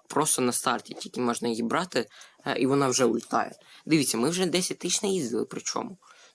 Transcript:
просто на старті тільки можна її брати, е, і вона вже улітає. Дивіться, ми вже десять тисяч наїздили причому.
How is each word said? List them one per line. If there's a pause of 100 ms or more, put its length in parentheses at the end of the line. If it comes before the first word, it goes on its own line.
просто
на
старті
тільки
можна
її
брати, (360)
е,
і
вона
вже
улітає. (300)
Дивіться,
ми
вже
десять
тисяч
наїздили
причому. (380)